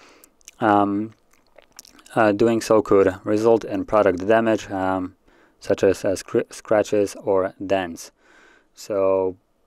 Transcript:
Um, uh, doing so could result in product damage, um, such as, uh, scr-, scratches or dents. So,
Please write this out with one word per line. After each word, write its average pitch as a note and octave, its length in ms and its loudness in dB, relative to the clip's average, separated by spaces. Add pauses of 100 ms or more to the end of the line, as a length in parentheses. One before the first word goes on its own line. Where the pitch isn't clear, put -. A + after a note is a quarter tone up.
(600)
Um, G#2 540 0 (1000)
uh, A2 180 4
doing A2+ 280 2
so A2 220 2
could F#2+ 320 2 (100)
result A2 400 2
in F#2+ 200 -6
product G2 420 2
damage, A2+ 440 0
um, F#2+ 460 -4 (440)
such - 240 -2
as, F#2+ 200 2
uh, F#2+ 120 -2
scr-, - 340 -4
scratches G#2 720 -2
or F#2+ 320 -2 (100)
dents. F#2 460 -4 (640)
So, F#2+ 600 -2 (300)